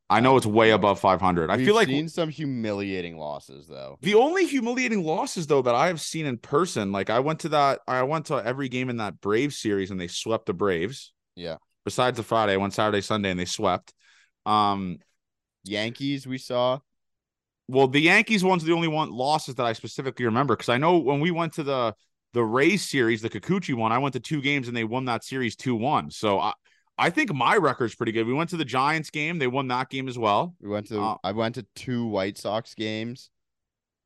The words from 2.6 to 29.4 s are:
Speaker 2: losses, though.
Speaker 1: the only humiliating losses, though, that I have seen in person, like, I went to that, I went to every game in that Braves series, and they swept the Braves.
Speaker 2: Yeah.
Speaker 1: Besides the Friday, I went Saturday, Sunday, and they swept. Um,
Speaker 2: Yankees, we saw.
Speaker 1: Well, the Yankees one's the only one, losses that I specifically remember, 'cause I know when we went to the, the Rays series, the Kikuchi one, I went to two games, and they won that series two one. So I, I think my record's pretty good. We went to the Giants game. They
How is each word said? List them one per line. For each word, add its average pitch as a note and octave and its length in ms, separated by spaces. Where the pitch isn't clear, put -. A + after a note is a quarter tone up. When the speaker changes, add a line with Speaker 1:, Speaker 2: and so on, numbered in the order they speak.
Speaker 2:
losses, D2 520
though. C2+ 340
Speaker 1:
the F#3+ 140
only D#4+ 320
humiliating A#3+ 560
losses, F3 420
though, C#3+ 160
that A#2+ 140
I C#3 120
have E3+ 140
seen D#3+ 240
in B2 140
person, C#3+ 520
like, G2 200
I A2+ 80
went D3+ 220
to D#3+ 80
that, C#3+ 380
I B2+ 160
went D#3 240
to D#3 160
every C3 260
game B2+ 200
in A#2+ 80
that G#2 240
Braves A#2+ 360
series, G2 340
and F2+ 100
they F2 60
swept - 400
the G#2 60
Braves. F#2 600
Speaker 2:
Yeah. E2 220
Speaker 1:
Besides B2 320
the A2 60
Friday, A2 300
I F#2+ 40
went G2 160
Saturday, G#2 280
Sunday, G2+ 280
and F2+ 100
they F2+ 60
swept. F#2+ 480
Um, G2+ 500
Speaker 2:
Yankees, A#2 640
we B2+ 140
saw. B2+ 400
Speaker 1:
Well, C3 200
the C#3 140
Yankees G3 420
one's F#3 200
the E3 100
only E3 140
one, D3+ 240
losses C3+ 440
that B2 120
I A2+ 60
specifically B2 520
remember, A#2 300
'cause - 140
I A#2+ 100
know E3+ 180
when C#3+ 220
we E3+ 100
went E3 240
to D#3+ 100
the, B2+ 320
the A#2+ 100
Rays C#3+ 380
series, A#2 400
the A2+ 80
Kikuchi D#3 460
one, A2+ 160
I B2 80
went C#3 140
to B2+ 60
two D3+ 220
games, C#3 260
and A#2+ 80
they A2+ 100
won B2+ 200
that A#2 180
series B2+ 320
two B2+ 200
one. A2 340
So G2 300
I, G2+ 140
I C#3+ 120
think B3 240
my C3+ 220
record's C3+ 400
pretty A#2 160
good. A2 160
We B2 60
went E3 180
to F3 60
the D3+ 80
Giants C#3+ 440
game. D#3 300
They C3 80